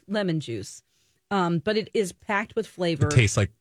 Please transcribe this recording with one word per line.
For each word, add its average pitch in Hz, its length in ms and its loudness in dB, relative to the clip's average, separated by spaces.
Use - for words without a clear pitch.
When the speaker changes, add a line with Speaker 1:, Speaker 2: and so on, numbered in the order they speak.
Speaker 1:
Lemon 190 320 0
juice. 113 420 -10
Um, 170 300 2
but 214 180 0
it 208 160 -4
is 190 180 0
packed - 440 -6
with 220 100 -2
flavor. 165 420 0
Speaker 2:
It 147 40 0
tastes 123 260 4
like 101 240 0